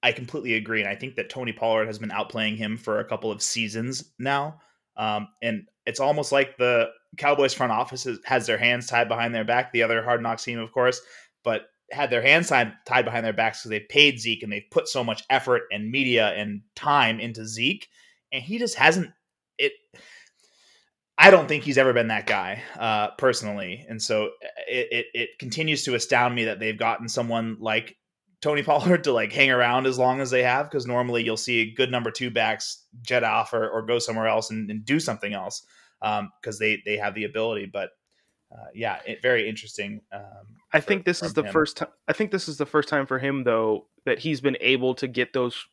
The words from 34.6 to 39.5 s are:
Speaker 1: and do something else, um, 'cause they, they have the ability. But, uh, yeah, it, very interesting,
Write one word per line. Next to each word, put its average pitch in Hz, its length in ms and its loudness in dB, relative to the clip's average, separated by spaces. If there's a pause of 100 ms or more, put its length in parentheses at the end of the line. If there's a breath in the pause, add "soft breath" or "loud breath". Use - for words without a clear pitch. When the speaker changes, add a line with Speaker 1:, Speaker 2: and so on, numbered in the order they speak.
Speaker 1:
and 107 140 -8
do 135 120 2
something 104 360 -4
else, 95 320 -10 (360 soft breath)
um, 104 300 -2 (100)
'cause 110 160 -8
they, 107 280 0
they 104 100 -2
have 101 200 -4
the 107 100 -6
ability. 110 400 -4
But, 95 240 -8 (600)
uh, - 240 -20
yeah, 107 320 -6
it, 110 160 -10
very 117 280 2
interesting, 107 500 -10 (140)